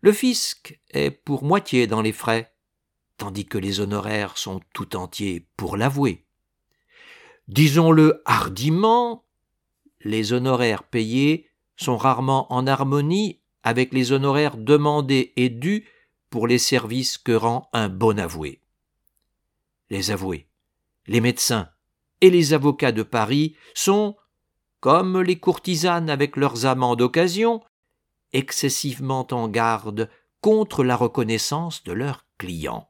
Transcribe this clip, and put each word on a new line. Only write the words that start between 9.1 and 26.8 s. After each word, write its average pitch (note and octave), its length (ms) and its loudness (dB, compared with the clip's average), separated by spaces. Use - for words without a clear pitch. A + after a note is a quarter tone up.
les G#2+ 320 -2
honoraires B2 520 0
payés C3 640 0
sont B2+ 200 -2
rarement C3 560 0
en B2+ 140 0
harmonie C#3+ 760 0
avec B2 280 0
les C3 200 0
honoraires C#3 440 0
demandés C#3 800 2
et B2 120 2
dus D#3 380 -4
pour A#2 160 -2
les A#2+ 120 4
services A#2 600 -2
que - 140 -2
rend A2+ 400 0
un A2 160 -2
bon G2+ 320 0
avoué. D#2+ 420 -10
Les G2+ 200 -6
avoués F#2+ 380 -8
les A2+ 120 2
médecins A2+ 500 -2
et F#3 100 10
les E3 220 4
avocats C#3+ 400 2
de G#2+ 100 -2
Paris C3 540 -2
sont, G3+ 420 0
comme F#3 400 2
les F3+ 200 0
courtisanes F3 680 -2
avec C#3+ 260 -2
leurs C3+ 300 0
amants B2+ 300 2